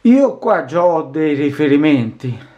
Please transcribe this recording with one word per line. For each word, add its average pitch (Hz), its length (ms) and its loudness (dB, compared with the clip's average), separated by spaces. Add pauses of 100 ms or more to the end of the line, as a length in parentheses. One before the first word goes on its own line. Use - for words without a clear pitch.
Io 254 360 2
qua 185 280 -2
già 165 180 -2
ho 165 200 0
dei 147 320 -2
riferimenti 139 1000 0 (220)